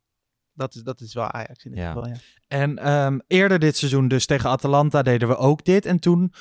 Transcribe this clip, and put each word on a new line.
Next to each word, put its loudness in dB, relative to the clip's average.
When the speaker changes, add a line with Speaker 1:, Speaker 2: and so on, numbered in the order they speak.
Speaker 1:
Dat -8
is, -16
dat -10
is -16
wel -4
Ajax -14
in -18
dit -10
Speaker 2:
Ja. -6
Speaker 1:
geval, -8
ja. -10
Speaker 2:
En, -2
ehm, 0
eerder 2
dit 2
seizoen, 2
dus 0
tegen 0
Atalanta, 2
deden 2
we 2
ook 2
dit. 2
En 2
toen 2